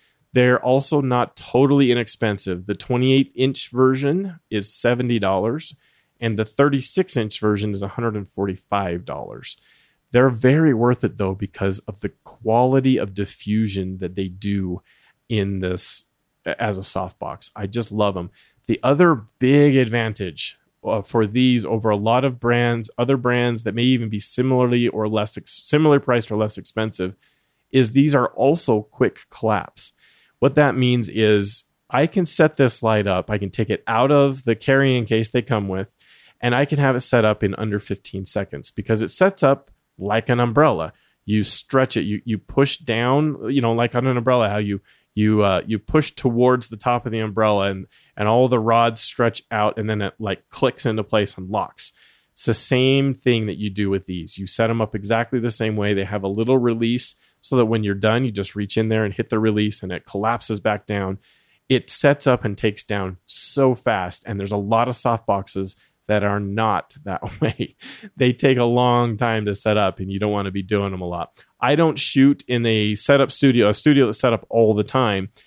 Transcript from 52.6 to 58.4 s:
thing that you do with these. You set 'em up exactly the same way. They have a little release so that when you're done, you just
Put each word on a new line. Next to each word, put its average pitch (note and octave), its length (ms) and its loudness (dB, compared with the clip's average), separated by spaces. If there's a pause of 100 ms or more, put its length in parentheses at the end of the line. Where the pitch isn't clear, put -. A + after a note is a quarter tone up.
thing A#2 340 0
that E2+ 120 -6
you G#2 120 -4
do G2 200 -2
with F#2+ 160 -2
these. F2 320 -10
You F#2+ 80 -8
set A2+ 240 0
'em A#2 100 0
up A2 140 -4
exactly A2+ 460 -2
the A#2 100 -2
same A2 240 -2
way. G#2 180 0
They G2 120 0
have G2+ 180 -6
a G2 60 -4
little A2+ 300 2
release A#2+ 580 0 (240)
so - 160 -2
that A#2+ 100 4
when A2 160 0
you're G2+ 120 -2
done, A2 300 2
you B2+ 60 -2
just G2 240 -6